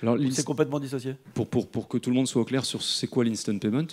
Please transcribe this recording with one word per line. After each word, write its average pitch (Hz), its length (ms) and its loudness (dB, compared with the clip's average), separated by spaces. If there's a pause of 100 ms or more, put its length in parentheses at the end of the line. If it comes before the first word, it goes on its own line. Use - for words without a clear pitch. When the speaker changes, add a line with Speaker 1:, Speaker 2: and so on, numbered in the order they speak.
Speaker 1:
Alors, 117 140 4
Speaker 2:
ou - 20 0
c'est 143 60 2
Speaker 1:
l'inst-, 131 220 2
Speaker 2:
complètement 147 340 0
dissocié ? 135 360 -6 (200)
Speaker 1:
pour, 113 120 0
pour, 120 200 0
pour - 200 -6
que 123 120 -2
tout 123 100 -4
le 123 60 2
monde 131 120 4
soit 120 140 2
au 113 40 2
clair 123 200 0
sur - 160 -4
c'est - 240 -2
quoi 120 200 2
l'instant 110 340 0
payment, 117 340 0